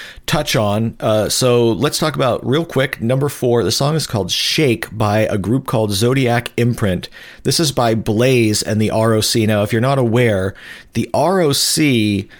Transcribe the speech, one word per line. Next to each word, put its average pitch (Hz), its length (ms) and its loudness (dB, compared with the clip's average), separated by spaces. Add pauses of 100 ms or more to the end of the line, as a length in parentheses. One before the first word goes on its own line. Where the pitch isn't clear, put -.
(240)
touch 151 320 -2
on. 107 420 0
Uh, 107 300 0
so 120 440 2
let's 123 260 -2
talk 156 160 -2
about 135 320 0
real 143 180 0
quick. - 380 -2
Number 135 260 0
four, 120 340 0
the 92 80 0
song 139 260 0
is 143 100 -4
called 95 240 -2
Shake - 560 0 (100)
by 107 300 2
a - 100 -2
group 107 300 -2
called 110 260 0
Zodiac 120 640 0
Imprint. 113 540 0 (320)
This - 180 0
is 156 100 0
by 120 240 2
Blaze 113 680 2
and 107 180 -2
the 107 100 2
R 113 220 2
O 110 80 2
C. 110 240 0
Now, 107 180 2
if 104 120 -2
you're 113 80 2
not 135 160 0
aware, 110 560 0 (400)
the - 180 -4
R 180 300 0
O 147 100 2
C 110 720 0 (140)